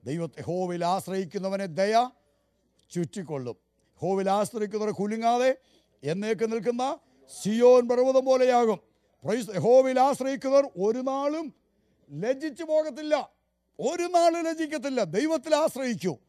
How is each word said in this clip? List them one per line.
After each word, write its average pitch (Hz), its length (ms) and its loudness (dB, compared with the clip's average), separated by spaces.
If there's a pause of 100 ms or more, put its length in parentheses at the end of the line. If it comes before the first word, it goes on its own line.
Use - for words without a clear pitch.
ദൈവത്തെ, 165 340 -8
യഹോവയിൽ 175 480 -6
ആശ്രയിക്കുന്നവനെ 190 760 -6 (140)
ദയ 208 140 0 (960)
ചുറ്റിക്കൊള്ളും. 151 640 -8 (400)
യഹോവയിൽ 190 400 -2
ആശ്രയിക്കുന്നവരെ 214 640 -4
കുലുങ്ങാതെ 233 500 0 (640)
എന്നേക്ക് 214 400 -2
നിൽക്കുന്ന 240 320 -2 (540)
സിയോൻ 240 520 6
പർവ്വതം 262 380 2
പോലെയാകും. 247 500 4 (460)
പ്രൈസ്, 214 340 -4
യഹോവയിൽ 254 480 6
ആശ്രയിക്കുന്നവർ 269 600 2 (180)
ഒരു 226 160 0 (100)
നാളും 285 380 -4 (760)
ലജ്ജിച്ചു 277 460 -4
പോകത്തില്ല, 302 440 -2 (640)
ഒരു 339 360 -4
നാളും 339 340 4
ലജ്ജിക്കത്തില്ല. 285 520 -4 (160)
ദൈവത്തിൽ 311 460 0
ആശ്രയിക്കൂ. 240 520 -4 (140)